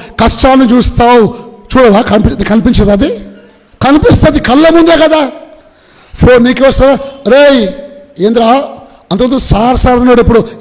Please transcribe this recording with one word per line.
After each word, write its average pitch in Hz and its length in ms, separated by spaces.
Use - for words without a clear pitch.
కష్టాలను 262 420
చూస్తావు, 240 760
చూడవా? 233 260
కనిపి-, 214 420
కనిపించదు 208 460
అది? 294 280
కనిపిస్తుంది, 294 580
కళ్ళ 294 280
ముందే 330 280
కదా. 302 360
ఫోన్ 247 300
నీకే 254 220
వస్తుందా? 262 320
"రేయ్ 269 400
ఏంద్రా?" 226 320
అంతకుముందు 247 260
"సార్, 233 380
సార్" 247 220
అన్నాడు, 247 220
ఇప్పుడు 226 280